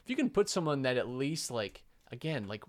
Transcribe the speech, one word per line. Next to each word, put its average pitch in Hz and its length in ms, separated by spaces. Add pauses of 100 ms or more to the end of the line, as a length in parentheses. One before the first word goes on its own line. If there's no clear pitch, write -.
if - 60
you 254 80
can 285 120
put 202 200
someone 151 320
that 127 160
at 113 100
least, 131 440
like, 107 320 (280)
again, 123 360
like, 107 220